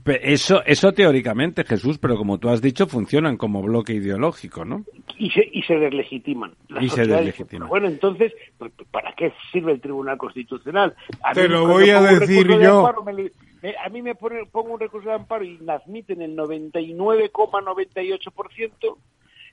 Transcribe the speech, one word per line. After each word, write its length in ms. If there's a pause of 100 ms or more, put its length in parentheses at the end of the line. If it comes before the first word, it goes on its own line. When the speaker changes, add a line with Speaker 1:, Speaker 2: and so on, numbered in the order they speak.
Speaker 1:
Pe-, 300
eso, 320
eso 300
teóricamente, 720
Jesús, 340
pero 180
como 220
tú 100
has 140
dicho, 240
funcionan 500
como 240
bloque 320
ideológico, 720
¿no? 180 (360)
Speaker 2:
Y 100
se, 240
y 120
se 100
deslegitiman. 800 (140)
La 140
Speaker 1:
Y 60
se 80
Speaker 2:
sociedad 220
Speaker 1:
deslegitiman. 480
Speaker 2:
dice, 20
bueno, 200
entonces, 440 (240)
pues, 160 (180)
¿para 220
qué 220 (180)
sirve 200
el 100
Tribunal 340
Constitucional? 760 (280)
A 120
Speaker 3:
Te 80
Speaker 2:
mí, 60
Speaker 3:
lo 160
Speaker 2:
cuando 100
Speaker 3:
voy 160
a 80
Speaker 2:
pongo 160
un 60
Speaker 3:
decir 160 (100)
Speaker 2:
recurso 120
de 60
Speaker 3:
yo. 220
Speaker 2:
amparo, 180
me 80
le-, 200 (300)
me, 140
a 140
mí 100
me 140
pone, 360
pongo 220
un 80
recurso 300
de 60
amparo 280
y 140
me 160
admiten 480
el 120
noventa 460
y 140
nueve 360
coma 300
noventa 420
y 100
ocho 180
por 240
ciento 420 (560)